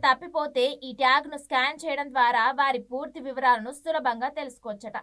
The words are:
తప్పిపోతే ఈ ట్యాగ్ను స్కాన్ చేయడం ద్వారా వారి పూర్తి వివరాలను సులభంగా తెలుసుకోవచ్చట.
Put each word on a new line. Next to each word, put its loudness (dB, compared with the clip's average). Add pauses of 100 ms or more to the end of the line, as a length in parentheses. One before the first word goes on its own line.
తప్పిపోతే 0 (240)
ఈ -10 (100)
ట్యాగ్ను 2
స్కాన్ -2
చేయడం -4
ద్వారా 4 (160)
వారి 2 (120)
పూర్తి -8
వివరాలను 0
సులభంగా -4
తెలుసుకోవచ్చట. -12